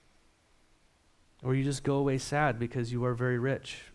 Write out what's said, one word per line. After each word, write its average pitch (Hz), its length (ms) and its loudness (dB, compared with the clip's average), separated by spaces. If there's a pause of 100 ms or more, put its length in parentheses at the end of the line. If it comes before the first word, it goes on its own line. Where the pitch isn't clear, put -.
(1400)
Or 127 120 0
you 135 100 2
just 139 200 -2
go 139 120 2
away 139 220 2
sad 143 400 2
because 120 340 -4
you 120 120 0
are 123 100 0
very 123 240 0
rich. - 440 -4 (120)